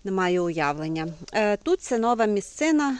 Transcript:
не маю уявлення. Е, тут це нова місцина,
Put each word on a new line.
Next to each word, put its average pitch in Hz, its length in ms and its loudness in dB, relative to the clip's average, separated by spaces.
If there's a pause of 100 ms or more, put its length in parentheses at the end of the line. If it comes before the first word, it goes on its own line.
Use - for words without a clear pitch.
не - 80 -6
маю 180 320 2
уявлення. 160 640 -2 (260)
Е, 208 240 2
тут 359 240 0
це 247 160 -2
нова 226 280 2
місцина, 277 760 0